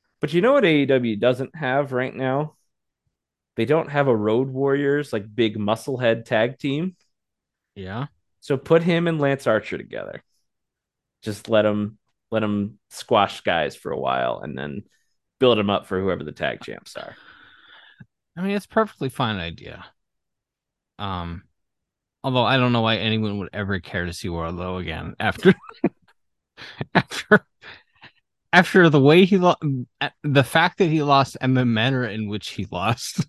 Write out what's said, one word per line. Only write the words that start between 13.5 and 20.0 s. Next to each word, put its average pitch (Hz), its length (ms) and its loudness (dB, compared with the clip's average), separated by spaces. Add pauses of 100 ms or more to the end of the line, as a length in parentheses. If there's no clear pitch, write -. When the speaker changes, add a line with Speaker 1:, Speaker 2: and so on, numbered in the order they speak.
Speaker 1:
for - 160 -12
a - 60 -6
while 64 420 -2
and 65 180 -10
then 73 240 -10 (560)
build 120 180 4
him 104 140 0
up 98 160 -2
for 95 140 -4
whoever 90 240 -4
the 76 80 -12
tag 67 300 -6
champs - 340 -16
are. - 180 -14 (1200)
Speaker 2:
I 170 60 -8
mean, 196 140 -2
it's 202 80 -6
a - 60 -20
perfectly 214 380 -2
fine 113 280 -4
idea. 85 480 -12 (1120)